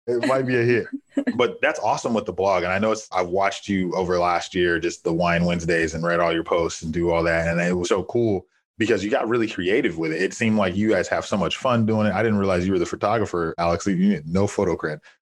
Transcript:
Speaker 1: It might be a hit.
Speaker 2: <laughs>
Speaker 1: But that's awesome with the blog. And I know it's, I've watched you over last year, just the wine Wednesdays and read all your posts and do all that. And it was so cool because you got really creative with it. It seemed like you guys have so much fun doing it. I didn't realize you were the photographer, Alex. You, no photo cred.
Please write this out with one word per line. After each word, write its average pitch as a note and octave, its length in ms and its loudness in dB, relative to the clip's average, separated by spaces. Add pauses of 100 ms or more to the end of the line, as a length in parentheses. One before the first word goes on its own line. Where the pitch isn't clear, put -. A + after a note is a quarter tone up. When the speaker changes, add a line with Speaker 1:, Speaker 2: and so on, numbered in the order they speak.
Speaker 1:
It A#2+ 200 0
might C3+ 180 2
be B2+ 120 0
a A#2 60 2
hit. A#2+ 240 2 (280)
Speaker 2:
<laughs> B2 200 -2
Speaker 1:
But A#2 260 0
that's D3+ 180 0
awesome B2 340 0
with G#2 120 0
the F2+ 80 -6
blog. F#2 300 2
And F2+ 100 0
I G2 40 0
know A2 140 2
it's, - 200 -4
I've F#2 180 0
watched G2 400 0
you F#2 260 0
over F2+ 240 2
last F2 340 0
year, F2 280 2
just E2+ 240 -6
the E2+ 80 0
wine E2+ 320 2
Wednesdays E2 480 0
and D#2+ 100 -6
read E2+ 160 0
all E2+ 140 2
your E2 100 -2
posts E2+ 380 -2
and D#2+ 120 -6
do E2+ 160 0
all E2 140 2
that. E2 240 0
And E2+ 140 -2
it F2 160 0
was F2 100 -4
so F#2+ 160 0
cool A2 420 -2 (320)
because G#2 240 2
you G2+ 80 -4
got B2+ 200 0
really A#2 180 0
creative G2+ 500 0
with D#2+ 140 -2
it. E3 100 -4
It G3 120 0
seemed A2 240 0
like F#2+ 180 0
you G#2+ 140 0
guys F#2 180 0
have E2+ 180 -2
so G#2+ 120 -2
much E2+ 180 -2
fun A#2 300 0
doing G#2+ 220 2
it. G2 60 0
I G2 80 0
didn't A2 160 0
realize F#2 300 2
you F#2+ 60 2
were F2+ 60 2
the E2+ 60 0
photographer, F#2 720 -2
Alex. E2+ 300 0
You, F#2+ 380 2
no F#2 200 0
photo F#2+ 300 0
cred. - 240 -6 (240)